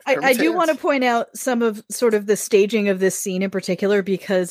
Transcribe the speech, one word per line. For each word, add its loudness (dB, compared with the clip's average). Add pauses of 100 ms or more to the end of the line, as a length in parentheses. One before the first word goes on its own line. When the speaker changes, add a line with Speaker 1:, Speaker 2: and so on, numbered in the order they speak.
Speaker 1:
I, 0
I 4
Speaker 2:
Kermit's 2
Speaker 1:
do 2
wanna 2
Speaker 2:
hands. -4
Speaker 1:
point 0
out 0
some -2
of, -2
sort 0
of, -2
the 2
staging 2
of 0
this 0
scene -4
in -2
particular, 0
because -2